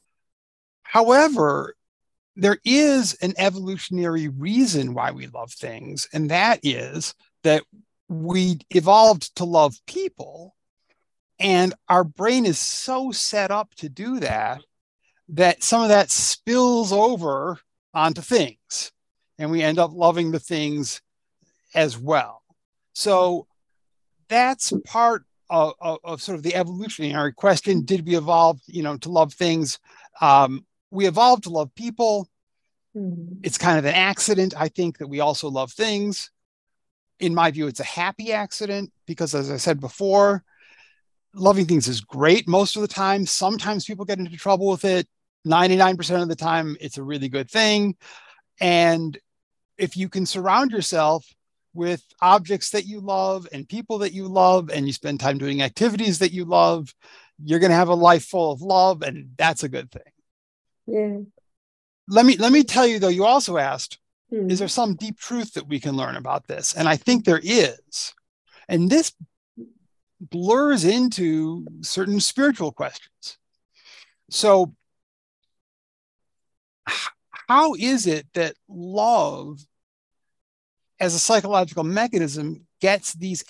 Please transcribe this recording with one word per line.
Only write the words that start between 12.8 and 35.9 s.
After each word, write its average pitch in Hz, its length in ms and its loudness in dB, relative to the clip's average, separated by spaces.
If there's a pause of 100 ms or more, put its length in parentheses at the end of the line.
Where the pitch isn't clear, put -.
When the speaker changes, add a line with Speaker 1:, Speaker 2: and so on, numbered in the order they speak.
Speaker 1:
set 208 400 -4
up 208 240 -6
to 156 140 -12
do 220 320 -8
that, 120 400 -4 (680)
that 175 340 2
some 233 180 2
of 220 60 2
that 202 220 6
spills 240 840 0
over 170 680 0 (360)
onto 160 260 0
things, - 720 -4 (460)
and 156 120 -6
we 165 120 0
end 156 160 2
up 170 140 2
loving 170 380 2
the 160 80 -4
things 147 600 -6 (760)
as 147 240 0
well. 120 440 -4 (500)
So 180 560 0 (800)
that's 247 440 0 (120)
part 233 400 0 (260)
of, 156 300 2
of, 160 240 -6
of 165 180 -10
sort 190 140 -8
of 147 80 -12
the 170 100 -4
evolutionary 165 800 -4
question. 190 520 0
Did 170 220 -2
we 175 100 0
evolve, 165 500 2
you 160 160 -8
know, 147 160 -6
to 156 100 -14
love 160 240 2
things? 165 460 -2 (420)
Um, 135 440 4 (260)
we 196 160 -2
evolved 226 380 4
to 175 60 -14
love 156 240 -4
people. 220 540 -2 (680)
Speaker 2:
Mm-hmm. 180 480 -10
Speaker 1:
It's - 160 -6
kind 170 200 2
of 143 80 -2
an 147 80 0
accident, 190 600 0
I 156 120 -4
think, 170 300 -6
that 143 100 -12
we 143 100 -8
also 147 300 -2
love 131 240 -6
things. 208 580 -4 (880)